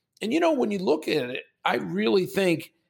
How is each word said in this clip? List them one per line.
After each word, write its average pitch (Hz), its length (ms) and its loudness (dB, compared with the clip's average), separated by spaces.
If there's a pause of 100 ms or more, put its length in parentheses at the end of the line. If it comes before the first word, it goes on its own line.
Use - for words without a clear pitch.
(200)
And, 214 120 -4
you 330 80 2
know, 330 120 4
when 233 180 0
you 202 80 -2
look 269 300 0
at 127 220 0
it, 135 140 -8 (200)
I 175 120 0
really 190 500 0
think 175 460 0 (180)